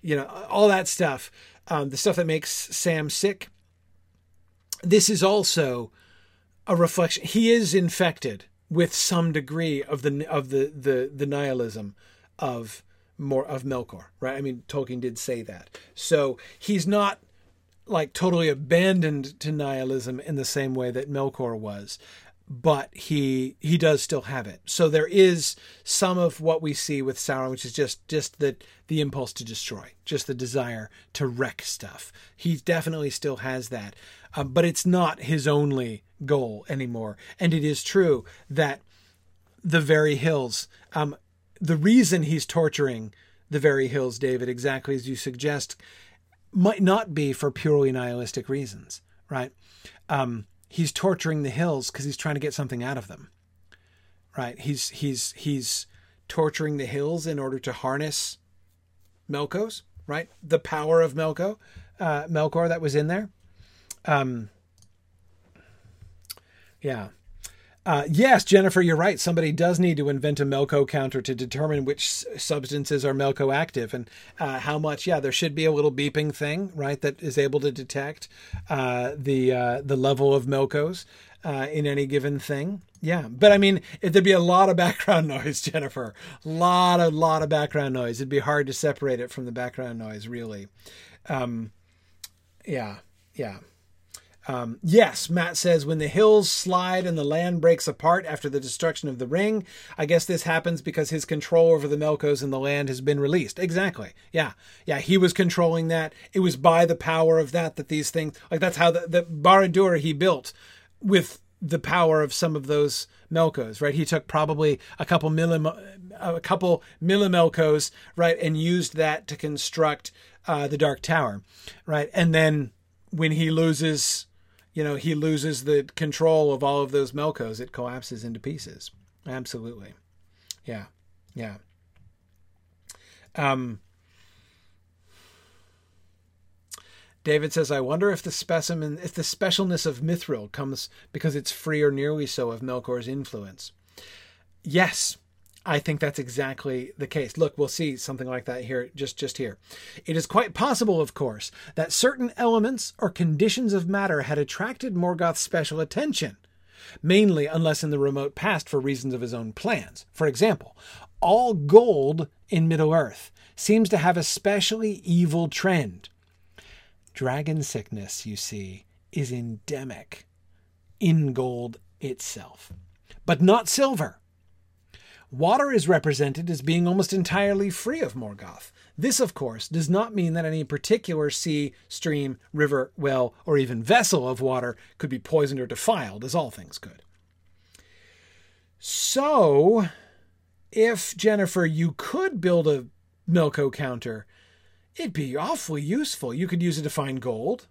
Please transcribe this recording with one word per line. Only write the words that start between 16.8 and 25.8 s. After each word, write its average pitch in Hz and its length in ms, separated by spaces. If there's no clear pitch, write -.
not, 202 320
like, 160 280
totally 170 340
abandoned 151 960
to 151 100
nihilism 131 680
in 156 140
the 135 100
same 135 280
way 127 160
that 135 220
Melkor 135 460
was, 104 420
but 139 460
he, 135 640
he 160 180
does 156 240
still 143 200
have 120 260
it. - 180
So 170 220
there 156 180
is 180 520